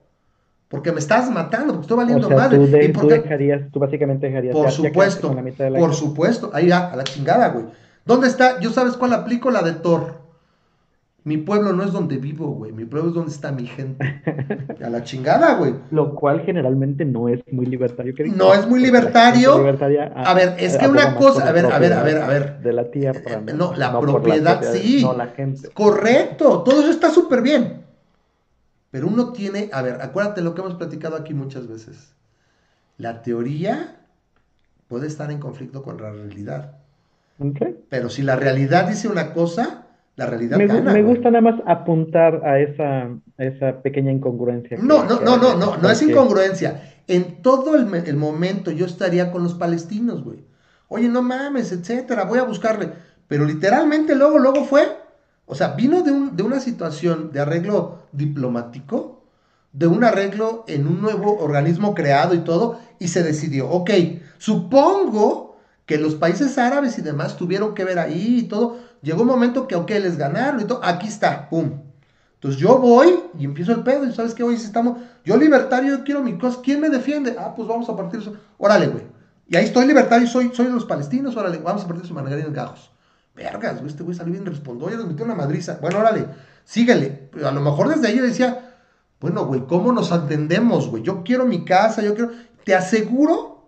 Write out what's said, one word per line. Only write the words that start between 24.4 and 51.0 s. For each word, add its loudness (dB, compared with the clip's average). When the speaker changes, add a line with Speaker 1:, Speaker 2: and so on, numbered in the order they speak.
Speaker 2:
propiedad, -2
Speaker 1:
sí. 4
Speaker 2:
no 2
la -4
gente. -8
Speaker 1:
Correcto, 4
todo 6
eso 4
está 2
súper 4
bien. 0
Pero -4
uno 0
tiene, -6
a -4
ver, -6
acuérdate -4
lo -4
que -8
hemos -8
platicado -10
aquí -12
muchas -10
veces. -20
La -12
teoría -6
puede -8
estar -10
en -10
conflicto -14
con -16
la -14
realidad. -14
Speaker 2:
Ok. -4
Speaker 1:
Pero -6
si -8
la 0
realidad 2
dice -4
una -4
cosa, -4
la -6
realidad -2
Speaker 2:
Me 6
gu-, 0
Speaker 1:
gana, 2
Speaker 2:
me 6
Speaker 1:
güey. 4
Speaker 2:
gusta 2
nada 6
más 4
apuntar 2
a 4
esa, 0
a -12
esa -4
pequeña 0
incongruencia -4
Speaker 1:
No, 4
Speaker 2:
que, -4
Speaker 1:
no, 2
Speaker 2:
que -4
Speaker 1:
no, 6
Speaker 2:
hay 2
Speaker 1:
no, 4
Speaker 2:
en -2
Speaker 1:
no, 0
Speaker 2:
esta -2
Speaker 1:
no 6
es 4
Speaker 2:
que 2
Speaker 1:
incongruencia. 2
En -2
todo 2
el 2
me-, -2
el -4
momento -2
yo -2
estaría -2
con -4
los -2
palestinos, -4
güey. -16
"Oye, -2